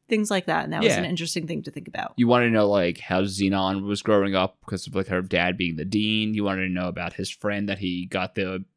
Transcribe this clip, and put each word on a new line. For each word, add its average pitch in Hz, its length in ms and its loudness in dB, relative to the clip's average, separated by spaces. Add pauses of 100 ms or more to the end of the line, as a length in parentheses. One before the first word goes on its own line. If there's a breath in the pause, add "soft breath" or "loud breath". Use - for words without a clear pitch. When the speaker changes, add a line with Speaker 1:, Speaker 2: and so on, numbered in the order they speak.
Speaker 1:
Things 214 200 2
like 190 160 0
that. 160 200 0
And 156 80 -6
that 160 100 0
was 226 80 6
Speaker 2:
Yeah. - 80 2
Speaker 1:
an 170 60 0
interesting 165 420 -4
thing - 160 -6
to - 80 -10
think - 160 -12
about. - 300 -8
Speaker 2:
You 120 100 6
wanna 120 240 6
know, 107 180 6
like, 87 300 2
how 92 240 0
Xenon 98 600 0
was 101 180 -2
growing 101 320 4
up 92 240 0
because - 280 -8
of, - 80 -12
like, 95 120 0
her 90 140 0
dad 90 360 0
being 85 200 -2
the 78 80 -6
dean. 107 500 0
You 104 80 0
wanted 95 240 -2
to 92 60 -2
know 90 160 -2
about 87 240 -6
his 95 160 -6
friend 104 400 -4
that 98 100 -4
he 90 260 -4
got 92 300 -4
the 95 280 -4 (120)